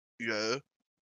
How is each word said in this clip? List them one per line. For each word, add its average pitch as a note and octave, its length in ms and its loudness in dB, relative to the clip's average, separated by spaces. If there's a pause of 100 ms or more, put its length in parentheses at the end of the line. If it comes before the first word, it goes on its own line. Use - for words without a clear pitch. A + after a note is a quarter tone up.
(200)
U A#2 140 -2
A - 20 0 (220)
E, C#3+ 40 -10 (400)